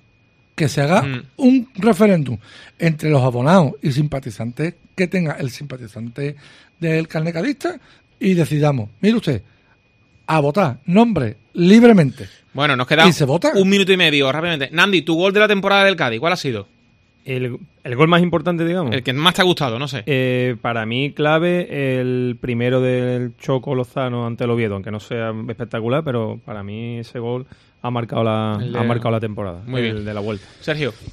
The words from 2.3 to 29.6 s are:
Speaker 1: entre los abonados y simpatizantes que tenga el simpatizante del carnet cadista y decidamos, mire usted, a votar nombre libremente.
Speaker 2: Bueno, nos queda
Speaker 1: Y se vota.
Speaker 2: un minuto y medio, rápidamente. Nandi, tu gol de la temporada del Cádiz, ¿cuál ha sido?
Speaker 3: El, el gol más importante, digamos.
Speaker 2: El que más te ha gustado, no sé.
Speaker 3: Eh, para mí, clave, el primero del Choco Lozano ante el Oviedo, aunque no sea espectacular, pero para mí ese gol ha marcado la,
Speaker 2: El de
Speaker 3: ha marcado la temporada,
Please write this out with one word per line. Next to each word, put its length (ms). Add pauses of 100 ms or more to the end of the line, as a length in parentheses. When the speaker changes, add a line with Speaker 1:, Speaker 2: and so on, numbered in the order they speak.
Speaker 1:
entre 300
los 140
abonados 580
y 100
simpatizantes 840 (200)
que 120
tenga 260
el 160
simpatizante 840 (440)
del 280
carnet 260
cadista 460 (400)
y 160
decidamos, 540 (120)
mire 160
usted, 240 (840)
a 120
votar 460
nombre 520 (160)
libremente. 720 (260)
Speaker 2:
Bueno, 220
nos 120
queda 200
Speaker 1:
Y 40
se 140
vota. 300
Speaker 2:
un 120
minuto 240
y 60
medio, 340
rápidamente. 400
Nandi, 300
tu 140
gol 180
de 80
la 60
temporada 360
del 140
Cádiz, 240
¿cuál 120
ha 40
sido? 300 (580)
Speaker 3:
El, 320 (260)
el 120
gol 120
más 140
importante, 440
digamos. 280
Speaker 2:
El 100
que 80
más 220
te 80
ha 40
gustado, 340
no 80
sé. 180
Speaker 3:
Eh, 560
para 240
mí, 260
clave, 880
el 400
primero 420
del 560
Choco 380
Lozano 520
ante 180
el 60
Oviedo, 240
aunque 160
no 80
sea 340 (160)
espectacular, 540
pero 420
para 180
mí 360
ese 200
gol 260 (360)
ha 100
marcado 320
la, 380
Speaker 2:
El 120
de 60
Speaker 3:
ha 40
marcado 280
la 80
temporada, 460